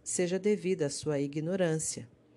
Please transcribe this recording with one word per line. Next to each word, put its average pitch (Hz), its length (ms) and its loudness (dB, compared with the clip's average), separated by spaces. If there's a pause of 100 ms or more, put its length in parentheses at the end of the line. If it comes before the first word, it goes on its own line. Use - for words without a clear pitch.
seja 180 360 0
devido 185 420 2
à 143 80 2
sua 143 300 -2
ignorância. 156 920 0 (280)